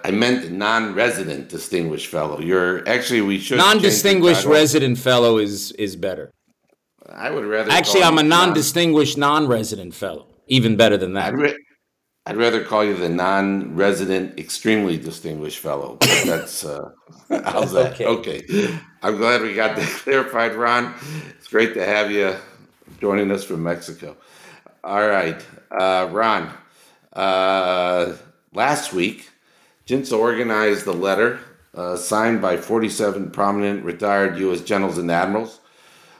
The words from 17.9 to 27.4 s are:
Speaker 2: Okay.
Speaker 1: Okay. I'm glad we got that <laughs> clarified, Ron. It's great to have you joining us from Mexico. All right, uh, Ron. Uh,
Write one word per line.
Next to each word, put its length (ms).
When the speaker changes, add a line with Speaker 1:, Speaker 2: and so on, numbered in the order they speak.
Speaker 2:
Okay. 60
Speaker 1:
Okay. 760
I'm 140
glad 240
we 120
got 220
that 140
<laughs> 160
clarified, 500
Ron. 380
It's 120
great 240
to 120
have 240
you 280
joining 300
us 120
from 200
Mexico. 520
All 240
right, 400
uh, 320
Ron. 440
Uh, 1000